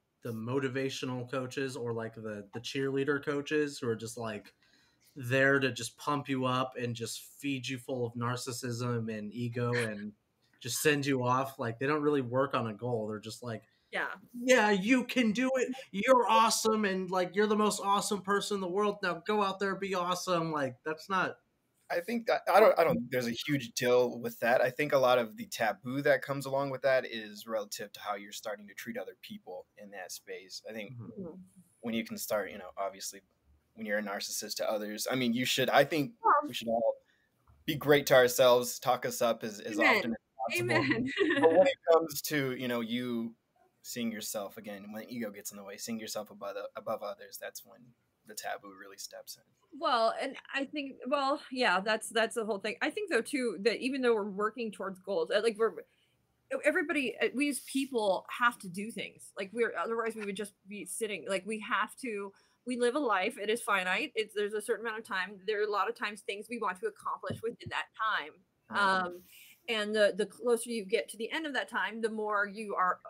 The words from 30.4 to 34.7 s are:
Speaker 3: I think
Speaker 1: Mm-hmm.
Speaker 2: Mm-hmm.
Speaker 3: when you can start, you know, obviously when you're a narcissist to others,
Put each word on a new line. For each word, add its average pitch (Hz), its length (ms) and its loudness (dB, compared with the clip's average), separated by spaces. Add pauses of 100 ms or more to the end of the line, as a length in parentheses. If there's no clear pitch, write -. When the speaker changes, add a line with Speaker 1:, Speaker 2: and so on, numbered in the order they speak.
Speaker 3:
I 110 60 -10
think 110 200 -10
Speaker 1:
Mm-hmm. 120 280 -14
Speaker 2:
Mm-hmm. 175 180 -12 (420)
Speaker 3:
when 117 120 -4
you 113 100 0
can 110 140 -10
start, 101 340 -2
you - 60 -12
know, 92 180 -14
obviously 95 460 -8 (540)
when 110 100 -12
you're 104 140 0
a 104 40 -2
narcissist 101 520 -6
to - 140 -2
others, 107 400 -2